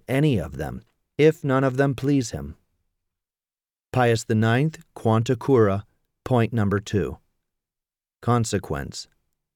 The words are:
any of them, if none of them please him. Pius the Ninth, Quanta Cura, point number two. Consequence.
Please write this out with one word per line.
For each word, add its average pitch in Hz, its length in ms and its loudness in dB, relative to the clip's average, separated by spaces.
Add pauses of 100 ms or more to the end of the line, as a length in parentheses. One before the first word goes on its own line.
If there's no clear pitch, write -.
any 135 300 2
of 71 200 -8
them, 65 240 -8 (340)
if 156 260 2
none 135 220 0
of 131 140 0
them 139 160 2
please 135 380 -2
him. 73 220 -10 (1400)
Pius 120 320 2
the 117 100 -2
Ninth, 117 500 0 (100)
Quanta 113 400 0
Cura, 110 520 2 (360)
point 117 300 0
number 101 280 0
two. 92 360 -4 (1040)
Consequence. 104 880 -2 (480)